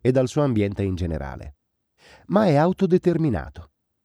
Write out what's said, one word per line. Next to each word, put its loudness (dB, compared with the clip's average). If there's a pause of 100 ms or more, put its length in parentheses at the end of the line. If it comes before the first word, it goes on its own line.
e 2
dal 2
suo -2
ambiente -2
in -4
generale. -8 (720)
Ma 2
è 4
autodeterminato. 0 (320)